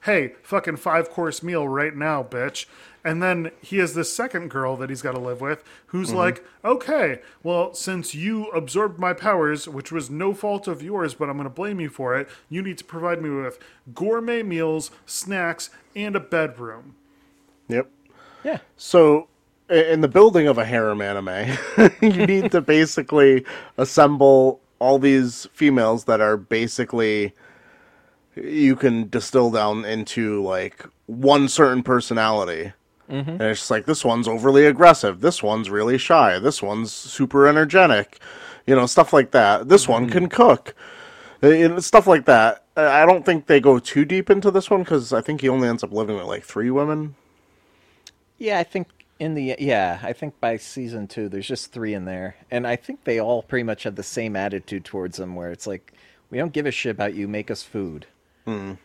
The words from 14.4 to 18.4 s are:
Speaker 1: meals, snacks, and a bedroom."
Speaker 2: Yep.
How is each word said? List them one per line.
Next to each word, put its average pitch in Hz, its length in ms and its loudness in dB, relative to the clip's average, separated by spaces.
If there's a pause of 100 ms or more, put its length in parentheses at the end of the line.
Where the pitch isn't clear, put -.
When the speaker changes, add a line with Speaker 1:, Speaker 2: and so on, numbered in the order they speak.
Speaker 1:
meals, 160 480 -4 (140)
snacks, 180 640 -8 (260)
and 202 220 -6
a - 20 -2
bedroom." 127 760 -8 (760)
Speaker 2:
Yep. 120 200 -4 (540)